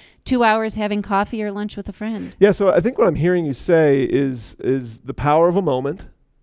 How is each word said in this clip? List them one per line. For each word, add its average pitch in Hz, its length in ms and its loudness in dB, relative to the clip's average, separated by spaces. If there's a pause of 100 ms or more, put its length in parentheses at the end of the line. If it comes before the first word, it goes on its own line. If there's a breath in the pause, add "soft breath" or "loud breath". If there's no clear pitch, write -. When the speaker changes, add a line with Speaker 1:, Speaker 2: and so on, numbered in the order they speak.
(240 soft breath)
Speaker 1:
two 247 180 2
hours 220 340 2
having 208 260 -2
coffee 208 400 -2
or 208 100 -4
lunch 208 240 -8
with 202 120 -10
a 196 40 -10
friend. 214 460 -8
Speaker 2:
Yeah, 196 140 6
so 196 200 0
I 170 80 2
think 233 160 0
what 214 120 2
I'm 151 80 0
hearing 175 280 0
you 143 80 -4
say 147 520 2
is, 131 560 -2
is 120 400 -4
the 135 120 -10
power 156 360 2
of 175 80 0
a 196 60 0
moment. 143 440 -4 (360)